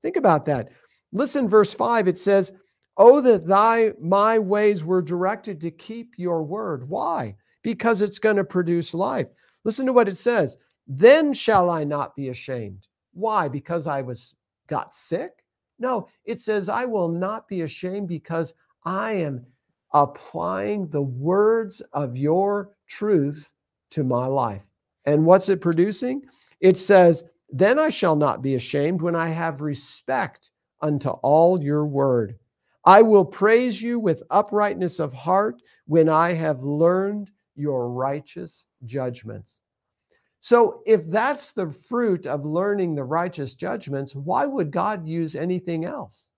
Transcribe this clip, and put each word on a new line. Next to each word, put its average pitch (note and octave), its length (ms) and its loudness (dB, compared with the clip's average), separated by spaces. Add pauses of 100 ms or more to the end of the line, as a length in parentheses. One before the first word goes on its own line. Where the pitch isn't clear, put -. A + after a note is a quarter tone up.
Think F4 140 -4
about F3+ 300 2
that. C3+ 240 -4 (420)
Listen, B3+ 360 -2
verse G3+ 260 4
five, A#3 320 0
it F3+ 100 0
says, G3 360 0 (440)
"Oh, B3+ 240 10
that G#3+ 260 2
thy, A3 540 4
my G3+ 380 2
ways G#3 460 0
were F#3 180 0
directed F3+ 580 -6
to D#3+ 120 -8
keep A3+ 440 -18
your F3 280 -4
word." D#3 440 -8
Why? G3 480 -6 (260)
Because A3+ 380 -2
it's G3+ 200 -4
gonna G3+ 240 2
produce E3+ 500 -2
life. G#3 320 -4 (380)
Listen A#3+ 220 -4
to C4 60 0
what A#3+ 160 6
it F#3 80 -8
says. G#3+ 400 0 (300)
"Then B3+ 480 6
shall F#3+ 340 2
I E3 140 -2
not D3 320 -4
be C#3 140 -8
ashamed." A2 580 -10 (260)
Why? G3 360 -2
Because D3+ 400 -6
I C#3 120 -4
was, B2 340 -14 (340)
got - 260 -6
sick? - 500 -10 (360)
No, A#3+ 280 -4 (160)
it A#3 140 -8
says, G3+ 300 -4
"I A3+ 160 -4
will G#3 240 -2
not F#3 400 -6
be F3+ 140 -6
ashamed F#3 440 -8
because E3 480 -6 (300)
I G#3 300 -6
am C#3+ 300 -6 (480)
applying F3+ 960 -2
the D3 140 -4
words F#3+ 800 0 (120)
of C3+ 240 -6
your G3 540 0 (160)
truth D3+ 680 -2 (380)
to D3+ 140 -4
my B2+ 220 -2
life." A#2 360 -2 (440)
And D3+ 200 2
what's F#3+ 220 6
it F#3 120 0
producing? G#3 600 -2 (380)
It F#3 160 6
says, F3+ 460 6 (260)
"Then G3+ 300 2
I D#4 120 2
shall D#3+ 260 0
not C#3+ 260 0
be C3+ 140 -2
ashamed D3 440 -2
when E3+ 140 -2
I E3 140 -2
have D#3+ 320 -6
respect - 880 -8 (300)
unto D3 300 -2
all E3 520 2
your D3+ 240 -2
word. B2+ 500 0 (480)
I G3 180 10
will G#3+ 220 6
praise A3+ 560 2
you A#3+ 200 -4
with E3+ 300 -2
uprightness G3+ 680 0
of D3 140 -4
heart F#3 500 -2 (240)
when D#3+ 220 4
I E3 240 2
have D#3 320 -4
learned F#3 640 0 (240)
your C3+ 360 -4
righteous C#3+ 760 -8 (180)
judgments." A2+ 760 -12 (800)
So - 460 2
if F#3 240 2
that's A#3+ 420 -4
the F3 180 -6
fruit G#3+ 560 -4
of C#3 180 -6
learning F3+ 500 -2
the C#3+ 100 -6
righteous D#3+ 500 -6
judgments, C#3 600 -8
why F#3+ 320 -4
would A#3 240 -6
God E3+ 360 -6
use D#3+ 280 -6
anything E3+ 500 -6
else? F#3 540 -14